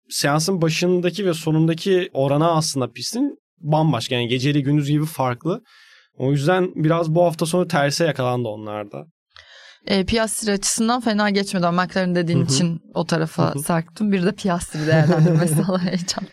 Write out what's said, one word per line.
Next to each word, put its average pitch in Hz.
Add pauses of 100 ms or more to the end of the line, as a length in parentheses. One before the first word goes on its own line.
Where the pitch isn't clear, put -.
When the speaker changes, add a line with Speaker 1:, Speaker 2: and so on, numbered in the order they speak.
Speaker 1:
seansın 160
başındaki 175
ve 175
sonundaki 165
oranı 143
aslında 139
pistin 247 (220)
bambaşka. 151
Yani 120
geceyle 131
gündüz 143
gibi 151
farklı. 147 (560)
O 131
yüzden 170
biraz 156
bu 175
hafta 165
sonu 175
terse 147
yakalandı 123
onlarda. 104 (840)
Speaker 2:
E, 190
Piastri 220
açısından 226
fena 208
geçmedi 196
ama 175
McLaren 180
dediğin 170
Speaker 1:
Hı 170
hı. 165
Speaker 2:
için 170 (140)
o 170
tarafa 165
Speaker 1:
Hı 156
hı. 143
Speaker 2:
sarktım. 170
Bir 185
de 202
Piastri 170
değerlendirmesi 160
Speaker 1:
<laughs> 175
Speaker 2:
falan 185
heyecan. 180